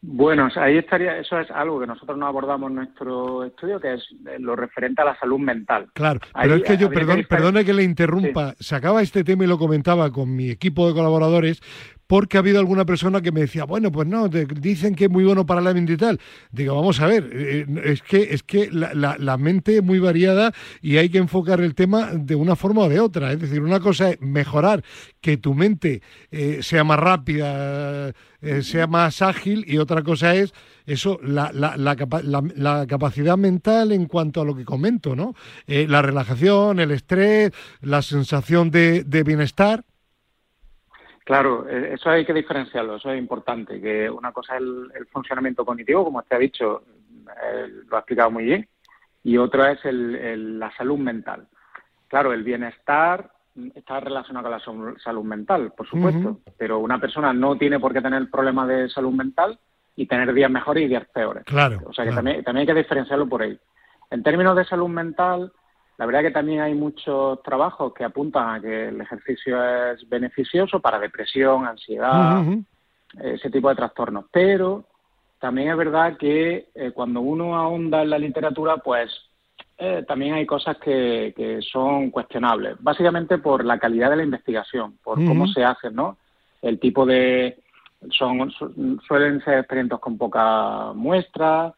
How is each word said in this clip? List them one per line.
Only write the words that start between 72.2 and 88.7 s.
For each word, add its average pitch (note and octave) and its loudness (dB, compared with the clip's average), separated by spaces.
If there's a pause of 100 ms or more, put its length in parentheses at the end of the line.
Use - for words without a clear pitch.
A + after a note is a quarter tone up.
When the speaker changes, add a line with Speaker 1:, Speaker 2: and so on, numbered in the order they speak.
Speaker 2:
Ujú, D#3+ 0
ujú. G#3 -4 (580)
Speaker 1:
ese B2+ -8
tipo C3+ 0
de C3+ 4
trastornos. A2+ -6
Pero F#3+ 2 (520)
también C3 -4
es E3 -2
verdad D#3+ 0
que, D#3+ -2
eh, C3 -8
cuando A#2+ -4
uno E3 -4
ahonda E3 0
en D#3 0
la D3+ 0
literatura, D3+ -2
pues, A#2+ -2 (680)
eh, F3+ -4
también C#3 -4
hay D3+ -2
cosas D3 -4
que, A#2+ -2
que A2+ -6
son C3+ -2
cuestionables, A#2 -2
básicamente E3+ 0
por C3+ 0
la A#2 2
calidad A#2 2
de D3+ 2
la D#3+ 0
investigación, A#2 -6 (100)
por A2 -4
cómo E3 4
Speaker 2:
Ujú. G3 0
Speaker 1:
se B2+ 0
hace, B2 -2
¿no? D3 -6 (460)
El A#2 -4
tipo B2+ 2
de, B2+ 2 (520)
son, C3 -2
su-, C3+ -6